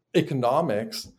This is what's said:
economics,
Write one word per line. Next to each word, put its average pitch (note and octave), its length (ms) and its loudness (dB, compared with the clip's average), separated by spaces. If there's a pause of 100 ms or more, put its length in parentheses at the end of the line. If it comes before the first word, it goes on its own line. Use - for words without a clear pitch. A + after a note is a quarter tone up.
(140)
economics, B2+ 920 0 (100)